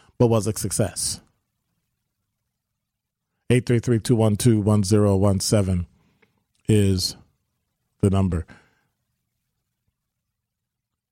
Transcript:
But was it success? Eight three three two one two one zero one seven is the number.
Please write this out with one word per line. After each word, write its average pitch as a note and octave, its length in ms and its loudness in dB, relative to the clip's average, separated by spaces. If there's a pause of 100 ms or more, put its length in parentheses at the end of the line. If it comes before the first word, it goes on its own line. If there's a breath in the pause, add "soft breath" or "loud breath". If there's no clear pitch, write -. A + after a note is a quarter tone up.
(180 soft breath)
But B2 120 4
was A2+ 180 0
it G#2 100 -4
success? - 640 -6 (2250)
Eight A#2+ 160 0
three A#2+ 140 0
three A#2 200 0
two B2+ 160 0
one A2 200 2
two A2 260 2
one G#2 200 2
zero G#2 320 2
one F#2+ 260 0
seven F#2+ 460 -2 (800)
is G2 500 0 (840)
the G2+ 80 2
number. F#2+ 380 -2 (2750 soft breath)